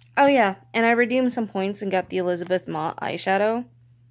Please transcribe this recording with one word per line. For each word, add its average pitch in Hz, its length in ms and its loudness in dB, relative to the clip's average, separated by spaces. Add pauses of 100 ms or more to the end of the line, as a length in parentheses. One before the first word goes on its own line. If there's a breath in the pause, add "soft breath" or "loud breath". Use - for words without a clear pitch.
(160)
Oh 277 100 6
yeah, 226 300 4 (180)
and 226 100 2
I 233 60 4
redeemed 240 420 2
some 226 140 -4
points 196 340 -4
and 196 120 -4
got 185 160 -2
the 185 100 -4
Elizabeth 180 480 -2
Mott 160 340 -4
eyeshadow 202 640 -2 (440)